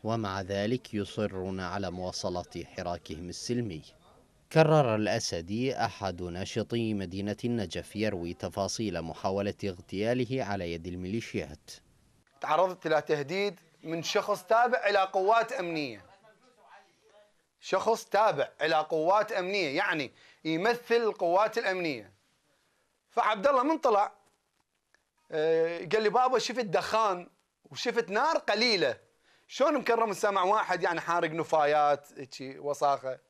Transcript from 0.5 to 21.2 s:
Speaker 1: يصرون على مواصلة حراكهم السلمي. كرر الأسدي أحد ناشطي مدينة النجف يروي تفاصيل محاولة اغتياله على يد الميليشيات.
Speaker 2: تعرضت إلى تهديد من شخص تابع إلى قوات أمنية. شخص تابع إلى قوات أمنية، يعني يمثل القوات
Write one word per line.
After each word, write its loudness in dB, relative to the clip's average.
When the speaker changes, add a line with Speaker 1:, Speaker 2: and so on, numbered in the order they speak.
Speaker 1:
يصرون -4
على -4
مواصلة -6
حراكهم -8
السلمي. -6
كرر 6
الأسدي -2
أحد -4
ناشطي -4
مدينة -4
النجف -4
يروي -2
تفاصيل -4
محاولة -2
اغتياله -4
على -4
يد -8
الميليشيات. -8
Speaker 2:
تعرضت 0
إلى 2
تهديد -2
من -6
شخص 0
تابع 4
إلى 4
قوات 4
أمنية. -6
شخص 0
تابع 2
إلى 2
قوات 2
أمنية، -2
يعني -2
يمثل 0
القوات 2